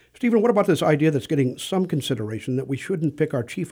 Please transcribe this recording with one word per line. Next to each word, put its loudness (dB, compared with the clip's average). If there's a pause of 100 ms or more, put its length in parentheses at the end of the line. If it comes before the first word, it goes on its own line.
(160)
Stephen, 2
what 4
about 2
this 4
idea 4
that's -2
getting 0
some -2
consideration -4
that -4
we -4
shouldn't -2
pick -2
our -2
chief -8